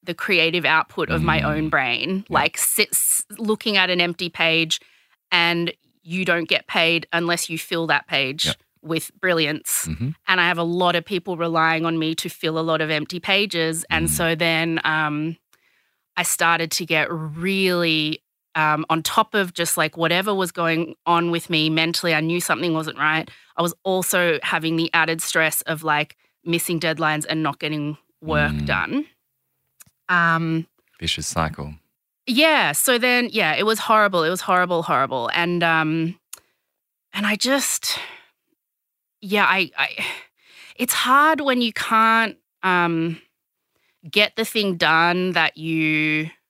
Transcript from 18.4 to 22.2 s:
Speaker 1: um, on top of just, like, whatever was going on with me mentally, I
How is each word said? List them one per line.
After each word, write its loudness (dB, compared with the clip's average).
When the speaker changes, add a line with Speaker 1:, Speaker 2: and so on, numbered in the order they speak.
Speaker 1:
um, 0
on 0
top 0
of 0
just, -2
like, 0
whatever 0
was -2
going -2
on 2
with -4
me 2
mentally, 0
I 2